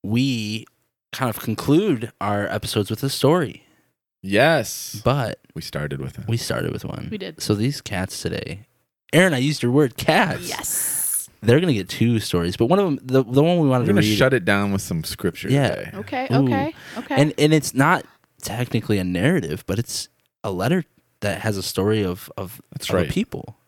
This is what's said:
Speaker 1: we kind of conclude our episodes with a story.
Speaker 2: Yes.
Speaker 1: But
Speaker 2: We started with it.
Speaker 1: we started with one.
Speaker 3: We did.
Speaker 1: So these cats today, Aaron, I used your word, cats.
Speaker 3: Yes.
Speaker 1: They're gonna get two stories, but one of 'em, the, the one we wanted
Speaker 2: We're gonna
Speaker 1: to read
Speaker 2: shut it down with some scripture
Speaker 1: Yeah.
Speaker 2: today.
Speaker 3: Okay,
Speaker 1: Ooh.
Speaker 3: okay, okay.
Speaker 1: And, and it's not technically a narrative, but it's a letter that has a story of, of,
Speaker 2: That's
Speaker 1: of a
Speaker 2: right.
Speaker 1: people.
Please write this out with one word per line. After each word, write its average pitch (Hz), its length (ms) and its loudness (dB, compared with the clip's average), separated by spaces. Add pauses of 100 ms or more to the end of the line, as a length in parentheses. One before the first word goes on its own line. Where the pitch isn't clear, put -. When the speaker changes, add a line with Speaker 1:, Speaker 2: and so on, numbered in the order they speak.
Speaker 1:
we 113 640 -2 (460)
kind 131 160 -2
of 107 120 -4
conclude 135 680 0 (100)
our 101 280 -2
episodes - 420 -2
with 110 120 -4
a 135 80 -2
story. 156 540 2 (580)
Speaker 2:
Yes. 110 840 2
Speaker 1:
But 127 340 0 (160)
Speaker 2:
We - 60 -10
started 139 400 -8
with - 180 -10
it. - 80 -10
Speaker 1:
we 113 120 -2
started - 340 -4
with - 120 -8
one. - 260 -10
Speaker 3:
We 214 80 -8
did. - 240 -12
Speaker 1:
So - 120 0
these 120 280 -2
cats 92 400 -6
today, - 440 -8 (460)
Aaron, 175 220 6
I 127 40 0
used 143 240 0
your 120 80 2
word, 135 260 4
cats. 175 520 0
Speaker 3:
Yes. - 800 -6 (140)
Speaker 1:
They're 120 180 6
gonna 170 140 2
get 95 160 -2
two 113 300 2
stories, 87 360 -2
but 117 100 2
one 175 120 4
of 202 80 2
'em, 147 160 0
the, 127 200 2
the 127 200 2
one 175 180 4
we 147 80 4
wanted 127 160 4
Speaker 2:
We're - 80 2
gonna 202 100 6
Speaker 1:
to 107 60 4
read 107 80 2
Speaker 2:
shut 131 160 4
it 98 140 0
down 101 260 2
with 98 80 0
some 80 240 -4
scripture - 460 -6
Speaker 1:
Yeah. 135 240 2
Speaker 2:
today. - 240 -8
Speaker 3:
Okay, 254 340 -6
Speaker 1:
Ooh. 131 120 4
Speaker 3:
okay, 277 300 0 (220)
okay. 247 180 -6
Speaker 1:
And, 156 240 4
and 151 140 4
it's 151 220 2
not 147 320 2 (340)
technically 113 580 -2
a 90 60 0
narrative, 90 640 0
but 101 120 -2
it's - 300 -6 (340)
a 104 80 -4
letter 117 340 0 (360)
that 101 220 -4
has 107 160 0
a 92 40 -6
story 107 400 0
of, 92 360 -6
of, 95 240 -12 (100)
Speaker 2:
That's - 160 -10
Speaker 1:
of - 60 0
a 92 80 4
Speaker 2:
right. - 80 -2
Speaker 1:
people. - 580 -6